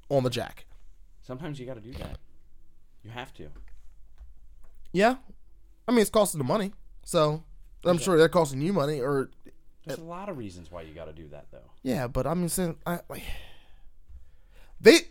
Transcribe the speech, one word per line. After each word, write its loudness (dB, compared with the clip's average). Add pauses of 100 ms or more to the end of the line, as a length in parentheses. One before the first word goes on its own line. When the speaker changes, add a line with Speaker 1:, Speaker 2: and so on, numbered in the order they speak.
(100)
Speaker 1:
on 4
the 2
jack. -6 (560)
Speaker 2:
Sometimes -10
you -10
gotta -10
do -16
that. -10 (840)
You -16
have -12
to. -14 (1400)
Speaker 1:
Yeah. 6 (720)
I 4
mean, 8
it's 4
costing 4
the 0
money. 0 (320)
So, 2 (400)
I'm 6
Speaker 2:
There's 2
a -2
Speaker 1:
sure 6
they're 12
costing 4
you 0
money 0
or 0 (560)
Speaker 2:
There's -8
Speaker 1:
uh, -14
Speaker 2:
a -14
lot -10
of -8
reasons -12
why -12
you -16
gotta -12
do -16
that, -16
though. -20 (120)
Speaker 1:
Yeah, -2
but -2
I'm 0
saying, -2 (100)
I, -4
like, -10 (1600)
they, 12 (100)